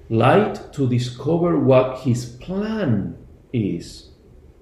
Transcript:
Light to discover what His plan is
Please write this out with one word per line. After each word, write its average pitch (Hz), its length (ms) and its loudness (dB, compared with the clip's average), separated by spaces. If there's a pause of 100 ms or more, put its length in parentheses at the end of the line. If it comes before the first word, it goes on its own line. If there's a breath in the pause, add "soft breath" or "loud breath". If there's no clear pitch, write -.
Light 139 640 2
to 135 160 -2
discover 160 720 0
what 127 400 4
His 120 260 -2
plan 175 920 -4 (360)
is 90 560 -6 (520)